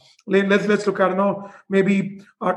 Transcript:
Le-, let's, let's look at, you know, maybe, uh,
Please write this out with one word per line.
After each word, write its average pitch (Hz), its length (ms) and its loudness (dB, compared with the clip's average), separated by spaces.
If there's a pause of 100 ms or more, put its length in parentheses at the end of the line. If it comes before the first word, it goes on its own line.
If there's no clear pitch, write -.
(280)
Le-, 196 200 2
let's, 196 180 2
let's 208 220 0
look 196 140 -2
at, 185 80 4
you 185 80 -4
know, 196 340 -4 (160)
maybe, 196 540 0 (180)
uh, 185 180 -2